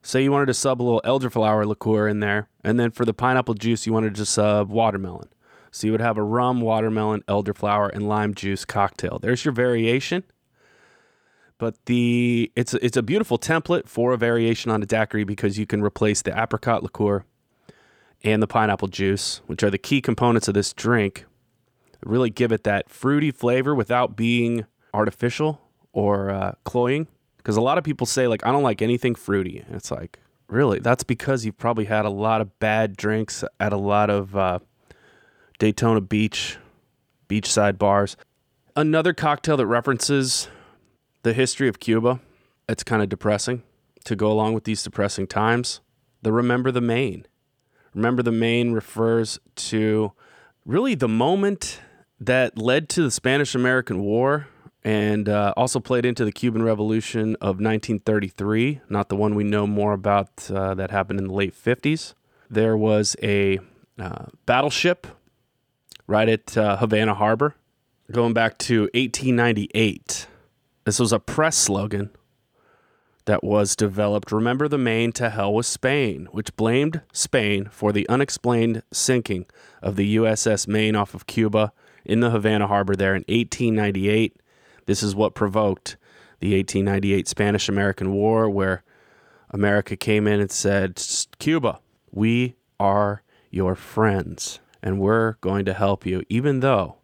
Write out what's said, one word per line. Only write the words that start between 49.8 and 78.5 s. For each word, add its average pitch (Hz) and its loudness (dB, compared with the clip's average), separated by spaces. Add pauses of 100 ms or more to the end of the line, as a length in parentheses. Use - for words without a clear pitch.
really 208 0
the 131 -2
moment 180 0 (400)
that 123 0
led 127 0
to 170 0
the 127 0
Spanish-American 127 0
War 131 0 (360)
and, 104 0
uh, 104 2
also 127 0
played 120 0
into 123 0
the 104 0
Cuban 113 -2
Revolution 110 0
of 98 -2
nineteen 107 0
thirty-three, 107 0
not 101 -2
the 98 -2
one 104 0
we 104 0
know 104 0
more 104 0
about, 101 -2
uh, 95 -2
that 92 -6
happened 98 -2
in 95 -4
the 95 -6
late 98 -2
fifties. - -4 (340)
There 110 2
was 107 2
a, 101 2 (380)
uh, - -10 (200)
battleship - 0 (1000)
right 107 4
at, 113 0
uh, 104 2
Havana 110 2
Harbor, 110 0 (560)
going 117 2
back 113 0
to 107 2
eighteen 127 0
ninety-eight. 110 0 (560)
This 104 -2
was 117 2
a 110 0
press 156 -2
slogan 101 -2 (1120)
that 104 2
was 104 2
developed, 104 0
"Remember 120 0
the 143 -2
Maine, 117 0
to 120 -2
hell 104 -2
with 117 0
Spain," 123 -2
which 104 -8
blamed 139 0 (120)
Spain 101 0
for 104 0
the 104 0
unexplained 117 0